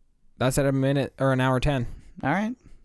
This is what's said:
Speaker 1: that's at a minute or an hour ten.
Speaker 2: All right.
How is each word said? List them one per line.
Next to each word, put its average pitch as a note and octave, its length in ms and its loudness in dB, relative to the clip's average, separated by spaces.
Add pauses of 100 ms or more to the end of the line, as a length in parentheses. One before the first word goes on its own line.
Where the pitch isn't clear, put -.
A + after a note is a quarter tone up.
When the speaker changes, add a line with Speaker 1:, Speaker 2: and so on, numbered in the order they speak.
(380)
Speaker 1:
that's C3 200 0
at C#3 80 2
a C#3 60 2
minute C3+ 480 0
or C3+ 140 2
an B2+ 80 0
hour C3 180 2
ten. C#3 280 0 (360)
Speaker 2:
All C3 80 0
right. G#3+ 240 -2 (300)